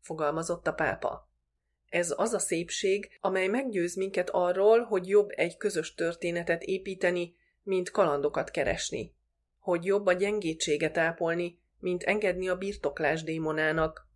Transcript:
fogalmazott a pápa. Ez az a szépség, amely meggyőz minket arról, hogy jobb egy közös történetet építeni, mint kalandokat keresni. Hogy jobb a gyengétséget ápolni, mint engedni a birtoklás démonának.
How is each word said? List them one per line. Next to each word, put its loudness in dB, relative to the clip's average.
fogalmazott -2
a 0
pápa. -4
Ez 0
az 0
a 0
szépség, -2
amely 0
meggyőz -2
minket -2
arról, 6
hogy -2
jobb 6
egy -2
közös -4
történetet -2
építeni, -2
mint 0
kalandokat 2
keresni. -2
Hogy 0
jobb 2
a 6
gyengétséget 0
ápolni, 0
mint -2
engedni 0
a 0
birtoklás -2
démonának. -2